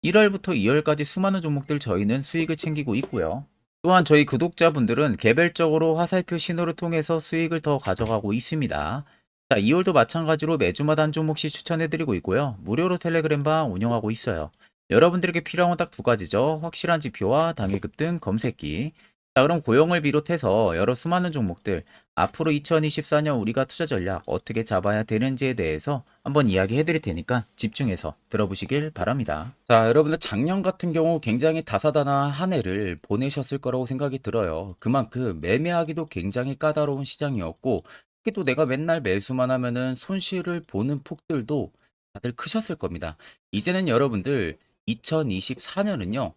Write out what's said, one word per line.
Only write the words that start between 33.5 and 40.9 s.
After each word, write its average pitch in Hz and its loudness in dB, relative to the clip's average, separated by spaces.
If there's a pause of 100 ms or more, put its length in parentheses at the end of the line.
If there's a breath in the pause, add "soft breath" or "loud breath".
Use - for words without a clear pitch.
거라고 127 -2
생각이 135 -4
들어요. 95 -4
그만큼 120 -2
매매하기도 160 0
굉장히 131 -4
까다로운 147 -2
시장이었고, 120 -4 (400 loud breath)
특히 220 -4
또 190 -4
내가 139 2
맨날 156 -2
매수만 127 -2
하면은 127 -2
손실을 175 -6
보는 139 -4